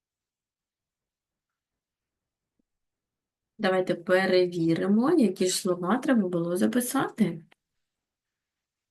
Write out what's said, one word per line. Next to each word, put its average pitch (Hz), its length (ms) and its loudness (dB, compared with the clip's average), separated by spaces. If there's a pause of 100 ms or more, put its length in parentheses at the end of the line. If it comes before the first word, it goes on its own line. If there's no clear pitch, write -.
(3500)
Давайте 185 360 0
перевіримо, 185 1160 2
які 208 360 2
ж 185 100 -2
слова 180 420 -2
треба 233 300 0
було 175 280 -2
записати. 226 880 -2 (1500)